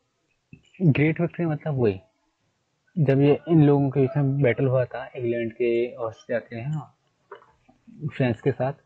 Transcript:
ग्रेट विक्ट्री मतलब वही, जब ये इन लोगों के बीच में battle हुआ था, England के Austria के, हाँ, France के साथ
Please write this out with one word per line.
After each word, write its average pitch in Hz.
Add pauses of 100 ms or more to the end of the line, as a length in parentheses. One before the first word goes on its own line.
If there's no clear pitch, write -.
(800)
ग्रेट 160
विक्ट्री 170
मतलब 156
वही, 110 (1000)
जब 139
ये 143
इन 160
लोगों 139
के 143
बीच 135
में 139
battle 131
हुआ 127
था, 123 (100)
England 117
के 120
Austria 117
के, 117
हाँ, 147 (1160)
France 123
के 139
साथ 131 (120)